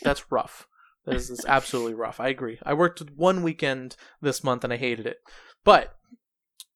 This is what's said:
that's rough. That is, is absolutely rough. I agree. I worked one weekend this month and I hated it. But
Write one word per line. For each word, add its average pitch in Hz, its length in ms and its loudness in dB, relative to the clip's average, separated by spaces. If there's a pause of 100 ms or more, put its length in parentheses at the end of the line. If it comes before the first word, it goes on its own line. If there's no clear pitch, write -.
that's 143 300 0
rough. - 340 -4 (400)
That 127 100 -2
is, 123 160 -4
is 117 160 -6
absolutely 123 480 0
rough. 113 240 -8
I 123 80 -2
agree. 131 360 -4
I 143 120 0
worked 170 240 2 (160)
one 180 260 2
weekend 135 540 -4 (260)
this 139 220 -2
month 127 200 0
and 123 80 -2
I 120 60 -2
hated 117 300 -2
it. 113 100 -6 (460)
But 180 320 6 (800)